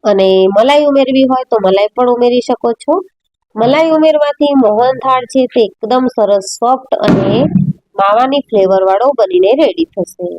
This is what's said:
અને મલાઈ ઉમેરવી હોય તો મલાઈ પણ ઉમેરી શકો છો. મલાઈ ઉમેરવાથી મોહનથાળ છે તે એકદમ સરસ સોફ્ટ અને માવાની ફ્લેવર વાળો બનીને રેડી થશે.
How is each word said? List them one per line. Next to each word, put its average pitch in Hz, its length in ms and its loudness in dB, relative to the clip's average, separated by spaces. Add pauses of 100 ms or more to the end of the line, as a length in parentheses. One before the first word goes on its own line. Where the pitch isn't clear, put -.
અને 196 260 2 (180)
મલાઈ 262 380 2
ઉમેરવી 269 380 2
હોય 254 200 0
તો 233 180 -2
મલાઈ 190 340 0
પણ 247 140 0
ઉમેરી 247 300 0
શકો 233 320 -4
છો. 285 220 -4 (640)
મલાઈ 277 340 2
ઉમેરવાથી 294 640 0
મોહનથાળ 254 720 0
છે 262 200 -2
તે 247 160 -2
એકદમ 226 460 -2
સરસ 202 440 -2
સોફ્ટ 262 420 -4
અને - 500 0 (520)
માવાની 240 440 0
ફ્લેવર 190 440 0
વાળો 202 280 0
બનીને 190 400 0 (140)
રેડી 170 200 -2
થશે. 180 540 -10